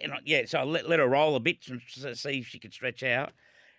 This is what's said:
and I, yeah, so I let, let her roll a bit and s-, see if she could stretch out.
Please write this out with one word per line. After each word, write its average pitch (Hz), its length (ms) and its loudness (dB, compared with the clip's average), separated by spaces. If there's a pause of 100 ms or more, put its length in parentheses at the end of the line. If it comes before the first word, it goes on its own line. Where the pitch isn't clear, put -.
and 147 120 -8
I, 131 100 -10
yeah, 139 220 2
so 151 140 0
I 127 40 0
let, 156 240 -2
let 165 100 4
her 139 80 6
roll 143 300 4
a 123 40 2
bit 165 180 -2 (100)
and 123 180 -10
s-, 127 340 -12
see 139 180 -6
if 120 80 -8
she - 120 -18
could - 140 -18
stretch 127 300 -6
out. 131 300 0 (460)